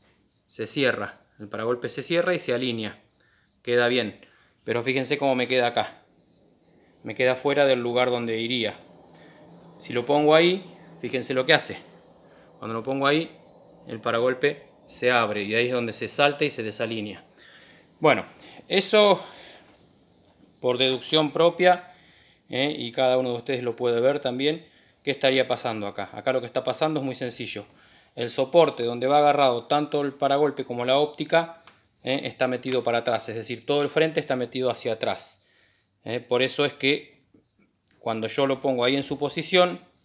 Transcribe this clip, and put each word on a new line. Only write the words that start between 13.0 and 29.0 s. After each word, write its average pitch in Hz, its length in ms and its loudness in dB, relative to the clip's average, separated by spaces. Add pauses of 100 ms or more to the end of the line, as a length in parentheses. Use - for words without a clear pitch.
ahí, 156 240 2 (580)
el 113 120 -12
paragolpe 127 640 0 (200)
se - 280 0
abre 104 320 2
y 107 100 -4
ahí 120 140 2
es 123 40 -2
donde 120 220 -4
se 110 140 -8
salta 143 360 2
y 143 60 0
se 123 120 -6
desalinea. 107 600 -6 (760)
Bueno, 135 260 4 (420)
eso 202 560 4 (1400)
por 123 160 0
deducción 135 540 0
propia, 175 640 2 (560)
¿eh? 139 260 -2
Y 120 160 -8
cada 127 240 2
uno 127 140 0
de 120 60 -4
ustedes 123 260 -6
lo 117 140 -4
puede 120 260 0
ver 135 180 2
también, 139 460 -2 (360)
¿qué 143 80 -2
estaría 135 360 2
pasando 113 400 -4
acá? 101 260 -10
Acá 117 220 -2
lo 127 60 0
que 117 60 -8
está 123 180 -4
pasando 156 360 -2
es 135 60 -6
muy 131 80 -6
sencillo. 113 500 -8 (520)
El 120 120 -4
soporte 139 540 4
donde 120 240 -2